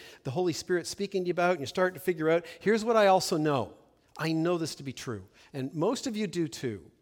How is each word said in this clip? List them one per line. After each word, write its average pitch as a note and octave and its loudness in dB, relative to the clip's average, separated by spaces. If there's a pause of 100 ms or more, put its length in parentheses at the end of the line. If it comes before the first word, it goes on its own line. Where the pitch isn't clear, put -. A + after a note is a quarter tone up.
(240)
the C#3 -6
Holy E3+ 0
Spirit's - -4
speaking G3 -4
to F3+ -4
you - -2
about, F3 2
and E3+ -2
you C3+ -6
start F#3 0
to E3 -14
figure D#3+ 0
out, E3+ 4 (160)
here's G#3+ 2
what A#3 2
I G#3+ 6
also F#3+ 4
know. C#3+ 2 (460)
I D#3+ 0
know E3 2
this D#3+ -4
to - -16
be C#3 -10
true, G#2+ -8 (320)
and C3+ -6
most G3+ 0
of A#3+ -4
you G#3+ -2
do E3+ -2
too. A2+ -6 (200)